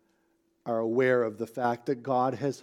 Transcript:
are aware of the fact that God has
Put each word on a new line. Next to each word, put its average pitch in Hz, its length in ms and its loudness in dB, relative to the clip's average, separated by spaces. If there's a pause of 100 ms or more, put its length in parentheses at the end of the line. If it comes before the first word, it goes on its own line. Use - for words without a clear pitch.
(640)
are 117 140 -2
aware 123 420 2
of 107 160 -2
the 113 80 -4
fact 120 400 -2
that 127 160 -2
God 127 320 0
has 127 300 -4